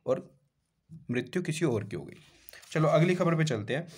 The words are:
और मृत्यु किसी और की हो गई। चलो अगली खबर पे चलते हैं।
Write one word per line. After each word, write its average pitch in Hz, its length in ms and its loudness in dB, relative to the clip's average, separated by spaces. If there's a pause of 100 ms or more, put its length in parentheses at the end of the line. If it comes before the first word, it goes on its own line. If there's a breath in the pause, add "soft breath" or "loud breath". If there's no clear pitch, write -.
और - 340 -4 (720)
मृत्यु 123 300 -2
किसी 165 240 -2
और 113 180 0
की 104 120 -8
हो - 80 -8
गई। - 120 -16 (560 loud breath)
चलो 156 160 2
अगली 165 280 4
खबर 170 200 2
पे 160 80 2
चलते 113 320 -2
हैं। 175 120 -4 (100)